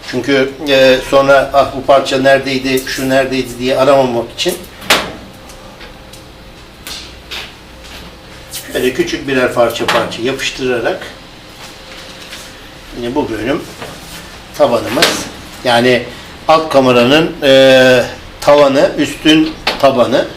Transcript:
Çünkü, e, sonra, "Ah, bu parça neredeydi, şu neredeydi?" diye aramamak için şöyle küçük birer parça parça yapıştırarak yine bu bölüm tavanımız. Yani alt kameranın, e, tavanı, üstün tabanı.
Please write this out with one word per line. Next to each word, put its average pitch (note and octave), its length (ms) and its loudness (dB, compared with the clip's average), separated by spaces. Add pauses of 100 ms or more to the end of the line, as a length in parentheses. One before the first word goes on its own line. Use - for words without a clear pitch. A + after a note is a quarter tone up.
(120)
Çünkü, C3 400 -2 (180)
e, C3 300 4 (100)
sonra, C#3 440 4
"Ah, C3+ 220 2
bu B2 100 -8
parça C3+ 320 2
neredeydi, C3 720 0
şu C3 220 -6
neredeydi?" C3 500 -2
diye B2+ 180 -2
aramamak C3 540 2
için - 260 -6 (4000)
şöyle B2+ 200 -2
küçük E3 340 -4
birer C3 260 0
parça A#2 320 0
parça - 360 -2
yapıştırarak B2+ 880 -4 (1900)
yine A#2+ 180 -8
bu C3 140 -2
bölüm A2+ 340 -4 (960)
tavanımız. A#2+ 680 0 (380)
Yani A#2+ 400 2 (440)
alt D#3+ 220 2
kameranın, C3 720 4
e, C3 600 6 (380)
tavanı, D3 560 4
üstün D#3 560 2 (280)
tabanı. B2 560 2